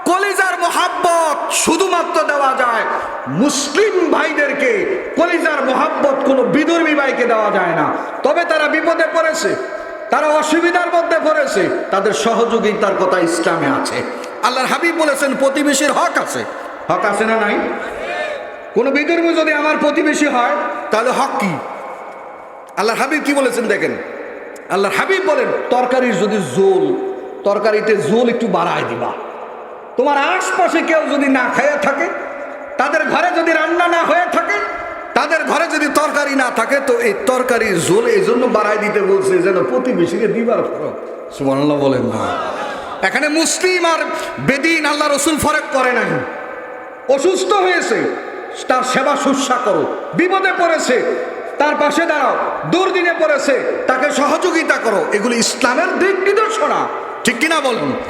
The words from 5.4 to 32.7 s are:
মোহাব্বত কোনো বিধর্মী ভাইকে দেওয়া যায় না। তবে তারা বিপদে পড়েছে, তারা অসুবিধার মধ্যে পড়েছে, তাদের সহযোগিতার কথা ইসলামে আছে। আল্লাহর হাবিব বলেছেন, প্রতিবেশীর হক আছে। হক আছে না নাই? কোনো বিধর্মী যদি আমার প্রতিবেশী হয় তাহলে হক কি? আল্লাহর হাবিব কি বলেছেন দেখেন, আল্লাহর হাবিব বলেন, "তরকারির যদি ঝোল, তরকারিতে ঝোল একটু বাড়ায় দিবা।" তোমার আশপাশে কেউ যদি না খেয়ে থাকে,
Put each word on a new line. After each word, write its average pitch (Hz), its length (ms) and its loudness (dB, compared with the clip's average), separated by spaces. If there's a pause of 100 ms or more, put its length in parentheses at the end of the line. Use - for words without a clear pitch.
মোহাব্বত 285 500 2 (120)
কোনো 262 160 4
বিধর্মী 311 520 2
ভাইকে 254 300 0
দেওয়া 214 260 2
যায় 185 160 0
না। 160 240 0 (320)
তবে 339 220 2
তারা 302 240 2
বিপদে 320 360 2 (100)
পড়েছে, 320 420 0 (540)
তারা 294 160 2
অসুবিধার 339 680 2
মধ্যে 339 300 2
পড়েছে, 277 440 2 (220)
তাদের 196 220 2
সহযোগিতার 214 880 2
কথা 185 200 2
ইসলামে 165 460 0
আছে। 127 360 -2 (400)
আল্লাহর 254 240 0
হাবিব 330 320 0
বলেছেন, 277 360 2
প্রতিবেশীর 277 580 2
হক 320 260 0
আছে। 131 260 -4 (440)
হক 185 160 0
আছে 208 200 0
না 226 120 2
নাই? 208 220 0 (1160)
কোনো 254 160 2
বিধর্মী 330 440 2
যদি 311 180 2
আমার 302 280 0
প্রতিবেশী 294 460 2
হয় 247 300 0 (340)
তাহলে 233 200 2
হক 262 280 0
কি? 175 200 -2 (1160)
আল্লাহর 202 220 0
হাবিব 277 260 0
কি 277 100 2
বলেছেন 240 340 0
দেখেন, 160 280 0 (760)
আল্লাহর 196 260 0
হাবিব 381 300 0
বলেন, 277 220 2 (220)
"তরকারির 247 480 2
যদি 208 200 0 (180)
ঝোল, 185 560 2 (320)
তরকারিতে 214 520 2
ঝোল 226 320 2
একটু 233 180 0
বাড়ায় 170 420 0
দিবা।" 107 240 -4 (880)
তোমার 277 200 2
আশপাশে 349 640 0
কেউ 320 180 2 (120)
যদি 277 160 2
না 254 280 2
খেয়ে 285 260 2
থাকে, 277 260 0 (680)